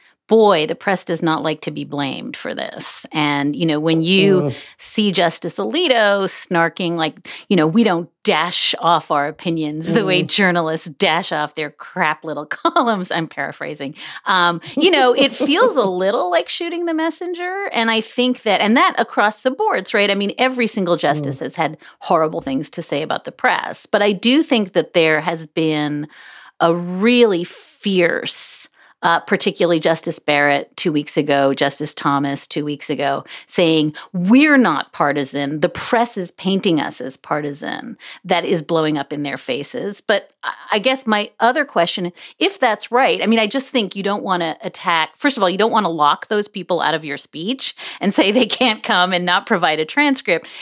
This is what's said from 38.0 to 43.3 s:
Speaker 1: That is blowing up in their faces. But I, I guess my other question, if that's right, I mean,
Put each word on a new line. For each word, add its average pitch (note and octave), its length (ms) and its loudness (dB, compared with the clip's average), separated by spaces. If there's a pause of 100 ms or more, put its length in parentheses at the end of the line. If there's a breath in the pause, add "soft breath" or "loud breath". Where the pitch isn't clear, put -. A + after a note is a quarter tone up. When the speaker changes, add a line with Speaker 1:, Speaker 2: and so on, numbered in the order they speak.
Speaker 1:
That F3 220 2
is F3+ 160 0
blowing D#3 360 0
up C#3 140 -6
in C#3+ 100 -6
their C#3 140 -4
faces. D3 640 -6
But - 300 0 (120)
I, - 100 -6 (200)
I G#3+ 60 4
guess C4 280 0
my G#3 320 0
other C4 260 2
question, F3+ 460 -2 (280 loud breath)
if F#4+ 200 -2
that's A3 320 0
right, A#3 320 2
I F3+ 40 -2
mean, A3+ 120 4